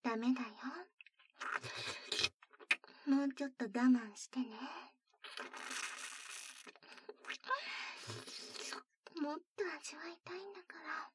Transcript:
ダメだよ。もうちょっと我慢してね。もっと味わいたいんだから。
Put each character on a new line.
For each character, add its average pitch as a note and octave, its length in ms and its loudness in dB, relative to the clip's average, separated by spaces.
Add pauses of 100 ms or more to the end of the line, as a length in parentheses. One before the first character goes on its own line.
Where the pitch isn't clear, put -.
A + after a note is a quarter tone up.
ダ A3+ 140 2
メ A#3 180 6
だ B3+ 80 4
よ。 A#3 60 -2 (2500)
も C#4 200 8
う C#4 80 2
ち C#4+ 100 -2
ょ C#4 40 2
っ - 40 -2
と B3+ 140 -2
我 G#3+ 40 -2
慢 A#3+ 460 8
し - 160 -10
て B3+ 80 -2
ね。 B3+ 60 2 (4000)
も D4 140 2
っ - 20 -8
と - 260 -4 (160)
味 - 180 -8
わ D#4+ 100 -8
い E4+ 160 -10
た F4 100 -8
い F4+ 40 -4
ん G4 160 -8
だ F#4+ 80 -12
か F4 200 -14
ら。 D4+ 340 -4